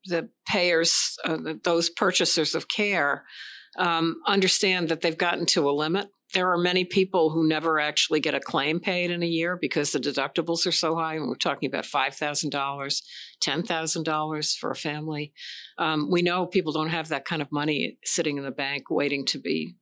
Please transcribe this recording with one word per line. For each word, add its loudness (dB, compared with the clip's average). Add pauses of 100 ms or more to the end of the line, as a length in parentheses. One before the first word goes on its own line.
the -2 (180)
payers, 2
uh, -2
th-, -8
those 2
purchasers 2
of -4
care, 2 (540)
um, 0
understand 2
that 0
they've 0
gotten 0
to 4
a 4
limit. 0 (240)
There 4
are 4
many 2
people 4
who 2
never 2
actually 2
get 0
a 0
claim 0
paid 0
in -2
a 0
year 0
because 0
the 0
deductibles -2
are 0
so 0
high, -4
and -4
we're -4
talking -2
about -4
five -2
thousand -2
dollars, -4 (360)
ten -2
thousand -2
dollars -2
for -4
a -4
family. -6 (460)
Um, 0
we 4
know 2
people 0
don't 0
have -4
that -2
kind -2
of -6
money -2
sitting 0
in -6
the -6
bank -6
waiting 0
to -4
be -4